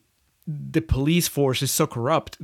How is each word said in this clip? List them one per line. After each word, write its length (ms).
the 340
police 460
force 340
is 100
so 140
corrupt 580